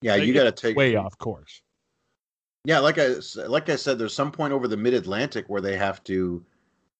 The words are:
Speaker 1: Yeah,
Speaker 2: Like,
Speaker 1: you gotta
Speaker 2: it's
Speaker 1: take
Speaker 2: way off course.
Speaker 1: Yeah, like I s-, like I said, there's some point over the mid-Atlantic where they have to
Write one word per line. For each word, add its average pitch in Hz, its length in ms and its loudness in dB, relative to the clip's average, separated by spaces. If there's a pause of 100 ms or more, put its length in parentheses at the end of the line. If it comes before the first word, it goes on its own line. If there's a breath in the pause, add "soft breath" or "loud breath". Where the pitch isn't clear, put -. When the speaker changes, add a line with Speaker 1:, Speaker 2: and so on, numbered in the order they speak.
Speaker 1:
Yeah, 113 140 0
Speaker 2:
Like, 101 100 4
Speaker 1:
you 123 80 4
gotta 131 160 6
Speaker 2:
it's - 140 -4
Speaker 1:
take 113 140 0
Speaker 2:
way 131 200 4
off 95 220 -4
course. 85 420 -12 (1040)
Speaker 1:
Yeah, 156 140 4
like 151 200 4
I 147 80 4 (100)
s-, - 200 -12
like 151 320 -2
I 151 80 0
said, 131 220 -2
there's 110 160 -4
some 147 180 -4
point 143 220 -4
over 123 140 0
the 107 80 -2
mid-Atlantic 110 760 -2
where 101 100 -4
they 98 160 -2
have 98 280 -2
to 90 380 -2 (580)